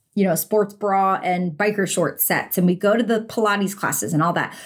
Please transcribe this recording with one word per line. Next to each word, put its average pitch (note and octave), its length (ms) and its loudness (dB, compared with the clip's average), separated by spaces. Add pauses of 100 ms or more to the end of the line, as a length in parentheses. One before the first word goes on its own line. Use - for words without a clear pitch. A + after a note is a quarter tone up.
(140)
you G3+ 120 2
know, F3+ 100 2
sports G3+ 380 0
bra F#3+ 500 0
and F3+ 300 -2
biker G3+ 340 0
short - 340 0
sets, - 360 -2
and F3+ 100 4
we F3+ 80 4
go G3+ 200 2
to A#3+ 80 0
the A3 180 0
Pilates G#3 540 -2
classes - 380 -4
and D3+ 80 2
all E3+ 120 2
that, D#3 220 -4 (100)